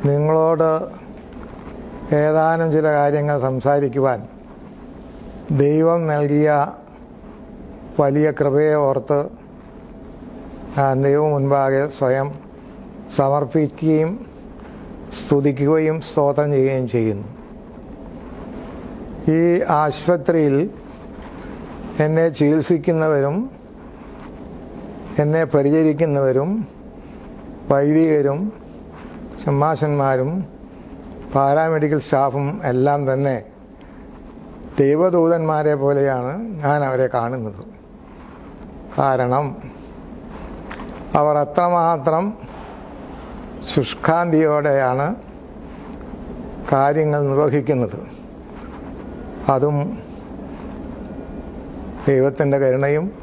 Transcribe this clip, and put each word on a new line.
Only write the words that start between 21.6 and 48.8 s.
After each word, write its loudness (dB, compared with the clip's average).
എന്നെ 4
ചികിത്സിക്കുന്നവരും 4
എന്നെ 4
പരിചരിക്കുന്നവരും 4
വൈദികരും 4
ഷമ്മാശന്മാരും 2
പാരാമെഡിക്കൽ 4
സ്റ്റാഫും 2
എല്ലാം 4
തന്നെ 2
ദൈവദൂതന്മാരെ 4
പോലെയാണ് 2
ഞാൻ 4
അവരെ 2
കാണുന്നത്. -2
കാരണം 2
അവർ 4
അത്രമാത്രം 2
ശുഷ്കാന്തിയോടെയാണ് 2
കാര്യങ്ങൾ 2
നിർവഹിക്കുന്നത്. 0